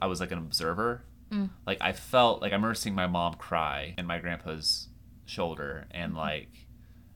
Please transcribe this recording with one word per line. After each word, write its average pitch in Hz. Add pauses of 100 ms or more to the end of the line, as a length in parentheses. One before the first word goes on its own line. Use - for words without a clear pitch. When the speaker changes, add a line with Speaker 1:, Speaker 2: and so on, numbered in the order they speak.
Speaker 1:
I 95
was, 92
like, 90
an 90
observer. 85 (260)
Speaker 2:
Mm. 202 (180)
Speaker 1:
Like, 196
I 190
felt, 123
like, 98
I 98
remember 110
seeing 107
my 92
mom 85
cry 78
in 90
my 85
grandpa's 80 (360)
shoulder 78
and, 85
Speaker 2:
Mm-hmm. 80
Speaker 1:
like, 76 (500)